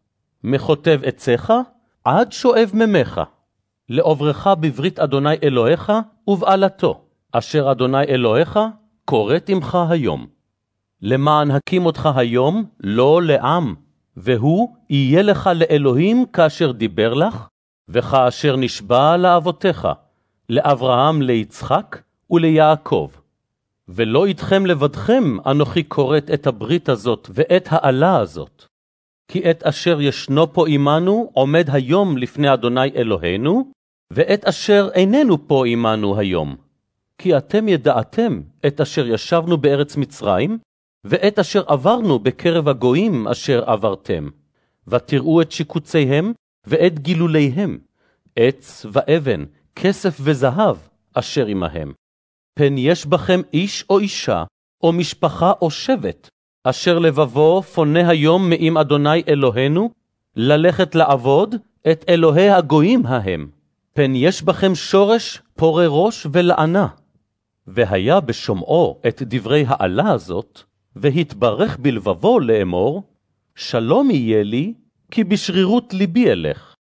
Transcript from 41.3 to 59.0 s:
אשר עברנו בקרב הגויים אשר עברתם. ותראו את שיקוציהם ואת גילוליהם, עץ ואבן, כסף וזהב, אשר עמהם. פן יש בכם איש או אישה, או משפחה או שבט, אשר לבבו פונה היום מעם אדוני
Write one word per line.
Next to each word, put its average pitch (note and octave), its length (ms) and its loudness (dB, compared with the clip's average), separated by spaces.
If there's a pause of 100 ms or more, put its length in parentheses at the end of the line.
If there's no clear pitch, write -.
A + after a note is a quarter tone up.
אשר F#3 280 0
עברנו D#3+ 520 0
בקרב D3 480 -2
הגויים C3 600 0
אשר A#2+ 380 -2
עברתם. G2 640 -4 (580)
ותראו C#3+ 540 0
את D#3+ 100 -2
שיקוציהם D3+ 840 -2 (340)
ואת E3 320 0
גילוליהם, D#3 800 -2 (580)
עץ - 560 -2
ואבן, C3+ 540 -2 (300)
כסף F#3+ 460 -4
וזהב, C#3 560 0 (360)
אשר B2+ 320 -2
עמהם. D#2+ 480 -6 (600)
פן C#3 240 0
יש D3+ 280 -2
בכם F3+ 360 0 (120)
איש F#3 360 -4
או G3 100 4
אישה, A#2+ 440 -4 (400)
או E3+ 80 4
משפחה E3+ 600 -2 (100)
או D#3+ 100 -2
שבט, D3+ 580 -6 (340)
אשר E3+ 360 0
לבבו D#3 640 2
פונה E3+ 480 0
היום E3 400 2
מעם E3 280 0
אדוני D3 500 0